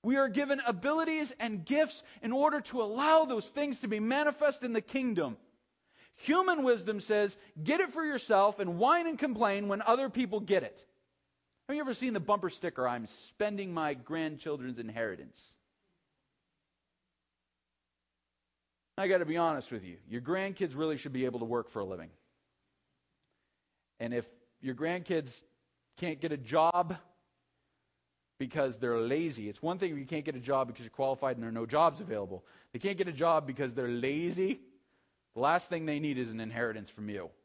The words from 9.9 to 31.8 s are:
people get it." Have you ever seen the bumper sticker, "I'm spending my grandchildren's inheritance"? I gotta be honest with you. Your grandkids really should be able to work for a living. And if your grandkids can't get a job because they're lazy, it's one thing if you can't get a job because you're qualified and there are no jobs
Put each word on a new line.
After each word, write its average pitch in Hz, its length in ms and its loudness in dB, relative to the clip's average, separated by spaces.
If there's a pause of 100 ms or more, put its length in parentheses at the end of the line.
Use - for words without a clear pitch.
people 214 320 0
get 190 220 2
it." - 220 -12 (840)
Have 285 80 -2
you 302 40 -2
ever 262 120 -2
seen 254 180 -2
the 208 80 -2
bumper 180 300 2
sticker, 156 360 -4
"I'm 120 220 -2
spending 196 680 -4
my 156 200 0
grandchildren's 143 880 -6
inheritance"? 113 760 -8 (3500)
I 196 100 0
gotta 180 160 4
be 160 140 0
honest 160 340 0
with 101 140 -8
you. 87 120 -14 (120)
Your 120 100 -6
grandkids 180 560 -2
really 156 220 0
should 135 160 -8
be 127 100 0
able 123 160 -2
to 117 60 -2
work 117 240 -2
for 110 100 -6
a 98 60 -2
living. 85 260 -10 (1900)
And 117 140 -6
if 117 120 -2 (340)
your 131 160 -6
grandkids 165 680 -4 (560)
can't 156 220 -4
get 156 140 -4
a 143 40 -4
job 160 600 2 (1400)
because 131 400 -2
they're 120 220 0
lazy, 123 480 -2
it's 104 140 -10
one 170 160 -2
thing 180 140 -2
if 147 60 -6
you 135 80 -8
can't 151 200 -6
get 151 100 -4
a 123 60 -8
job 131 260 2
because 123 140 -12
you're 113 80 -14
qualified 135 480 -2
and 117 60 -6
there 113 60 -6
are 113 40 -6
no 113 120 -2
jobs 143 360 4